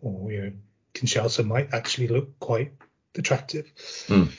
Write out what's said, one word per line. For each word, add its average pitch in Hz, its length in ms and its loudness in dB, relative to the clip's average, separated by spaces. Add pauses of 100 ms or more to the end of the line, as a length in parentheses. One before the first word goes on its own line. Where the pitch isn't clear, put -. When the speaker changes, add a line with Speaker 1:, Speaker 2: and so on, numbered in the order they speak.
Speaker 1:
or, 101 300 -6
you 101 100 -4
know, 98 120 -6 (400)
Kinshasa 117 520 2
might 117 280 0
actually 117 340 0
look 127 320 0
quite 120 340 0 (420)
attractive. - 560 -2 (360)
Speaker 2:
Mm. 92 320 6